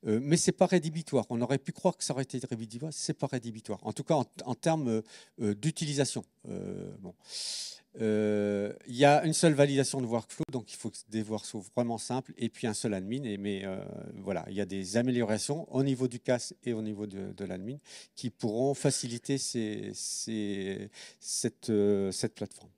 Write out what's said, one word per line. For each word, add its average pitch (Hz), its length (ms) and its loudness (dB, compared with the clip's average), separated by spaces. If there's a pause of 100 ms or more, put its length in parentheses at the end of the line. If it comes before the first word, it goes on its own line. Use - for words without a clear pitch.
Euh, 110 160 4
mais 143 160 4
c'est - 140 4
pas - 160 6
rédhibitoire. 156 640 2
On 117 120 0
aurait 127 160 2
pu - 120 -6
croire - 260 0
que - 60 -8
ça - 100 -2
aurait 131 120 -2
été 127 200 -6
rédhibitoire. 117 480 -8
C'est - 240 -4
pas - 120 -2
rédhibitoire. 110 560 -6
En 107 80 -4
tout - 100 -8
cas, 160 140 2
en, 127 80 2 (220)
en 123 100 -2
termes, 131 460 2 (400)
euh, 104 120 2
d'utilisation. 143 720 0 (240)
Euh, 95 500 -6
bon. 95 160 -14 (840)
Euh, 104 720 2 (160)
il 123 80 -6
y 135 80 6
a 143 220 10
une 156 80 2
seule 165 180 6
validation 139 480 4
de 123 60 0
workflow, 113 440 -2
donc 120 220 -6
il - 40 -14
faut - 120 -6
que - 80 -10 (140)
des 110 100 0
workflows 107 420 -4 (140)
vraiment 117 220 0
simples, - 400 -4
et 117 100 0
puis - 180 -4
un 110 60 2
seul 104 220 0
admin. 104 300 -4
Et, 104 120 -4
mais, 98 300 -2
euh, 95 180 -6 (300)
voilà, 95 340 -4
il 98 60 -10
y 101 80 0
a - 20 2
des 95 320 -4
améliorations 120 760 0
au 135 120 2
niveau 131 260 2
du 120 100 -6
cas 123 200 2 (260)
et 120 80 -2
au 110 80 -2
niveau 107 260 -4
de, 95 300 -8
de 98 80 -6
l'admin 95 320 -8 (380)
qui 120 160 -4
pourront 120 420 0
faciliter 131 640 0
ces, 107 560 -2
ces, 101 960 -4 (320)
cette, - 480 -4
euh, 101 440 4
cette - 220 -4
plateforme. - 440 -10